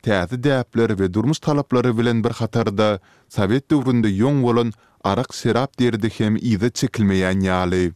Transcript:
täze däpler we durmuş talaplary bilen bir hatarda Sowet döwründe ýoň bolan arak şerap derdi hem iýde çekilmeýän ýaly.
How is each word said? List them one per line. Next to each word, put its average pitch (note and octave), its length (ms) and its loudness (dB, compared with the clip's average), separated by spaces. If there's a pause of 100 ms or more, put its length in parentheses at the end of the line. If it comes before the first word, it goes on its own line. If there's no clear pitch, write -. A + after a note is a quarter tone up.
täze G#2 420 -2
däpler A#2+ 460 0
we F#2+ 240 0
durmuş A#2 260 0
talaplary B2+ 580 0
bilen A#2 260 0
bir A#2 80 0
hatarda G#2+ 680 0 (300)
Sowet A2 420 0
döwründe B2 380 2
ýoň B2+ 340 0
bolan A#2 300 0 (300)
arak G2 300 -2
şerap A#2+ 460 -2
derdi A2+ 380 0
hem A2 200 0
iýde A2+ 320 0 (100)
çekilmeýän G2 680 0
ýaly. F#2 500 0